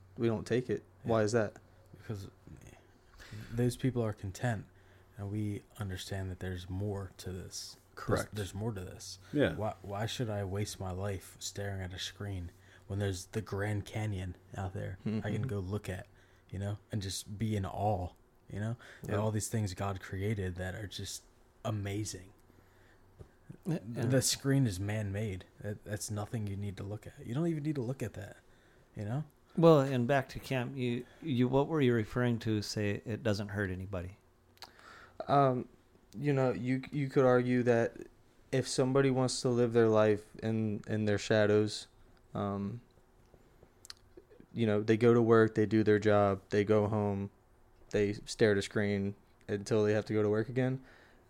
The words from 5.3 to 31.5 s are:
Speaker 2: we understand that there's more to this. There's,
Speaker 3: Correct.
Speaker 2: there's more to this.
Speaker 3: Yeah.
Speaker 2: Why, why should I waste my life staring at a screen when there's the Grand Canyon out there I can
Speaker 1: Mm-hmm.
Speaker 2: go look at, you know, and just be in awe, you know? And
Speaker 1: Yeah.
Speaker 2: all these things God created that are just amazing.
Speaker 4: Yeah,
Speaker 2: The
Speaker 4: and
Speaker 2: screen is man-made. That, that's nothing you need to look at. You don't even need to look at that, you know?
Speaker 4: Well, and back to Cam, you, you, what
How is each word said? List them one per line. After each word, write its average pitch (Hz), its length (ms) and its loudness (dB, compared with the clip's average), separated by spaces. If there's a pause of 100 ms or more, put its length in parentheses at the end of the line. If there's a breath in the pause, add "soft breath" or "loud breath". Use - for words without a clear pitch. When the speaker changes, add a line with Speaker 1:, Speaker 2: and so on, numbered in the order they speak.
Speaker 2:
we 104 320 -4 (160)
understand 95 520 -6
that 90 100 -10
there's 90 300 -8
more 98 480 -4
to - 120 -12
this. - 460 -12 (200)
There's, - 100 -12
Speaker 3:
Correct. - 280 0
Speaker 2:
there's 101 200 -6
more 110 180 -4
to 98 80 -8
this. - 380 -14 (140)
Speaker 3:
Yeah. 117 220 2
Speaker 2:
Why, 104 280 -4
why 101 240 -4
should 113 240 -4
I 101 140 -2
waste 101 340 -4
my 92 140 -6
life 95 480 -6
staring 101 420 -8
at 90 100 -8
a 95 60 -10
screen 95 520 -8 (360 soft breath)
when 98 140 -4
there's 98 320 -2
the 110 100 -4
Grand 101 420 -4
Canyon 101 520 -6 (200)
out 95 160 -4
there 101 320 -6
I 107 60 -2
can 107 100 -2
Speaker 1:
Mm-hmm. 104 280 -2
Speaker 2:
go 101 100 -4
look 98 300 -6
at, 95 180 -8 (420 soft breath)
you - 120 -8
know, 101 180 -4 (140)
and 110 100 -2
just 98 360 -8
be 107 180 0
in 98 100 -2
awe, 98 440 -2 (420)
you 98 80 -6
know? 113 160 -4 (260 loud breath)
And - 100 -6
Speaker 1:
Yeah. - 60 2
Speaker 2:
all 107 140 0
these 104 160 -2
things 104 260 -2
God 98 260 -4
created 98 560 -4
that 92 200 -6
are 104 100 -10
just - 360 -10 (420)
amazing. 101 680 -6 (1400 soft breath)
Speaker 4:
Yeah, 156 120 0 (140)
Speaker 2:
The 123 80 -6 (160)
Speaker 4:
and 123 80 4
Speaker 2:
screen 139 420 2
is 95 120 -2
man-made. 101 680 -4 (160)
That, 104 240 -8
that's - 260 -8
nothing 104 360 -4
you 98 100 -6
need 98 200 -6
to - 80 -10
look 104 220 -10
at. 147 200 -16
You 117 80 -6
don't 165 140 0
even 151 160 -4
need 151 100 -2
to 135 80 -4
look 127 200 -6
at 107 120 -6
that, 98 220 -14 (600 soft breath)
you 107 80 -6
know? 123 200 -4 (320)
Speaker 4:
Well, 160 240 10
and 131 260 2
back 135 240 2
to - 80 -12
Cam, 127 380 -4
you, 123 280 -2 (160)
you, 123 280 2
what 135 180 2